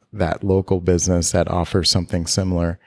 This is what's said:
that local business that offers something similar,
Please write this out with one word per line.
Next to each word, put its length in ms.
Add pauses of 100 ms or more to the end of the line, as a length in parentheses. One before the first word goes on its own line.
(140)
that 300
local 380
business 500
that 180
offers 400
something 360
similar, 600